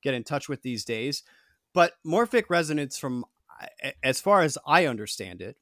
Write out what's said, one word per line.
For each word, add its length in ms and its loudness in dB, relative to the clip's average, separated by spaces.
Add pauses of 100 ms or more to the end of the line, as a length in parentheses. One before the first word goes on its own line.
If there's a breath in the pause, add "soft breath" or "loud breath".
get 120 -2
in 100 -4
touch 260 -6
with 120 -8
these 220 -6
days. 400 -4 (500 soft breath)
But 200 6 (120)
morphic 440 2
resonance, 480 0
from, 280 -6 (560)
a-, 120 -8 (100)
as 160 0
far 220 4
as 240 0
I 200 6
understand 560 -6
it 200 -12